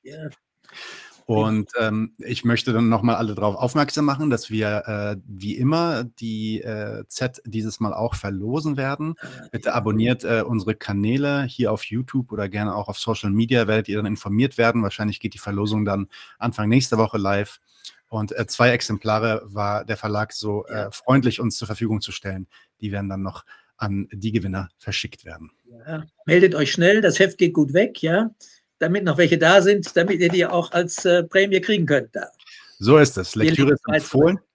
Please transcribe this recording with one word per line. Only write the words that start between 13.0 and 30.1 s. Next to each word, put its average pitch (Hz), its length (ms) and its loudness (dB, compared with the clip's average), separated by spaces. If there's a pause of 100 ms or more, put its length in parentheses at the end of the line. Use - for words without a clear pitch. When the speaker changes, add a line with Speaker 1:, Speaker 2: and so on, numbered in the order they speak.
Speaker 2:
Media, 113 360 2
werdet 110 220 0
ihr 101 80 -4
dann 107 100 -2
informiert 107 520 -2
werden. 117 240 4
Wahrscheinlich 104 360 -4
geht - 160 -8
die - 40 -18
Verlosung 104 460 -2
dann 101 240 -2 (300)
Anfang 107 300 -4
nächster 123 280 4
Woche 113 220 2
live. 101 420 -2 (480)
Und, 107 220 -6
äh, 113 160 -6
zwei 123 240 4
Exemplare 110 760 -2
war 101 380 -4
der 107 120 -6
Verlag 107 360 -4
so, 104 360 -6
Speaker 1:
Ja. 107 180 -8
Speaker 2:
äh, 101 60 -12
freundlich, 127 480 2
uns 113 160 -2
zur 110 100 -8
Verfügung 107 340 -4
zu 98 120 -10
stellen. 95 340 -10 (340)
Die 104 120 -6
werden 101 160 -6
dann 98 140 -6
noch 95 220 -10 (340)
an 101 340 -4
die 104 180 -6
Gewinner 95 380 -2 (100)
verschickt - 460 -8
werden. 78 260 -18 (380)
Speaker 1:
Ja. 156 160 -10 (200)
Meldet 175 300 4
euch 147 160 0
schnell, 196 300 4
das 180 180 2
Heft 190 180 2
geht 170 160 2
gut 143 200 2
weg, 196 280 2
ja, 190 300 0 (480)
damit 180 240 0
noch 160 140 0
welche 165 220 4
da 180 240 8
sind, 202 340 2
damit 175 240 2